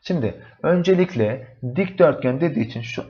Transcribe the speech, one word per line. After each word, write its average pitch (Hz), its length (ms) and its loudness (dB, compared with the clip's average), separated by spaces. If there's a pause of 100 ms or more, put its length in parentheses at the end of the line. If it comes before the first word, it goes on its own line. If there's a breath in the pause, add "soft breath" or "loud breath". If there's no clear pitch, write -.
Şimdi 123 420 -4 (200 loud breath)
öncelikle 170 960 0 (180)
dikdörtgen 147 680 2
dediği 139 240 0
için 113 160 -8
şu - 280 -10